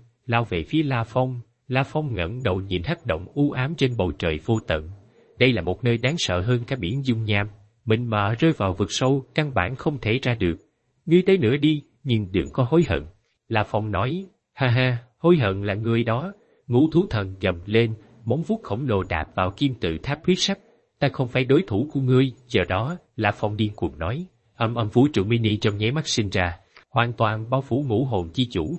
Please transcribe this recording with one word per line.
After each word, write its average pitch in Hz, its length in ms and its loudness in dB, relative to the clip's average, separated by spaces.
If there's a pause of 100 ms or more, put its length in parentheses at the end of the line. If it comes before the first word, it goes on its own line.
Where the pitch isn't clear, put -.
(260)
lao 117 180 2
về 90 180 -2
phía 156 200 0
La 131 220 0
Phong. 127 360 -2 (280)
La 127 140 0
Phong 147 320 -4
ngẩng 95 280 -4
đầu 95 180 0
nhìn 92 220 -2
hắc 160 240 -6
động 92 280 -2
u 143 160 2
ám 131 240 -4
trên 131 220 0
bầu 92 220 0
trời 80 260 0
vô 113 220 2
tận. 78 240 -2 (480)
Đây 127 140 4
là 101 100 -2
một 90 220 -4
nơi 120 140 2
đáng 127 200 -2
sợ 90 220 0
hơn 120 260 0
cả 135 100 -4
biển 127 280 -4
dung 113 200 0
nham, 104 220 0 (380)
mình 117 220 0
mà 107 320 0
rơi 165 140 4
vào 98 220 0
vực 98 180 -2
sâu 131 320 0 (100)
căn 151 200 -2
bản 90 220 0
không 151 240 -4
thể 110 220 0
ra 123 120 0
được. 90 220 0 (500)
"Ngươi 175 160 6
tới 190 160 4
nữa 123 180 4
đi, 147 260 2 (220)
nhưng 107 280 0
đừng 85 200 2
có 127 180 0
hối 165 180 6
hận." 73 160 0 (440)
La 110 160 0
Phong 107 280 -4
nói. 147 340 -2 (260)
"Ha 131 160 0
ha, 123 300 2 (200)
hối 175 180 6
hận 101 260 0
là 101 120 -2
ngươi 113 300 0
đó." 127 280 -2 (340)
Ngũ 139 240 4
thú 175 200 2
thần 98 300 -2
gầm 90 260 0
lên, 113 280 2 (300)
móng 131 180 -2
vuốt 220 200 -4
khổng 127 260 -4
lồ 101 140 2
đạp 82 220 -2 (100)
vào 92 220 0
kim 139 180 0
tự 82 240 -4
tháp 143 260 -6
huyết 180 160 2
sắc. 196 180 -2 (400)
"Ta 143 100 0
không 127 200 -2
phải 131 160 0
đối 135 220 4
thủ 113 260 -2
của 143 80 -2
ngươi." 127 320 4 (140)
Giờ 92 220 2
đó, 113 280 -2 (200)
La 104 160 2
Phong 104 240 -4
điên 104 200 0
cuồng 73 220 -4
nói. 113 280 -4 (280)
Âm 117 200 -2
âm 113 140 -2
vũ 127 240 4
trụ 95 120 2
mini 110 320 2
trong 104 200 -2
nháy 110 160 0
mắt 151 160 -4
sinh 107 200 -2
ra, 90 300 -2 (320)
hoàn 120 220 0
toàn 113 380 -2
bao 135 120 0
phủ - 260 -2
ngũ 113 160 2
hồn 95 300 -4
chi 123 160 0
chủ 85 280 -4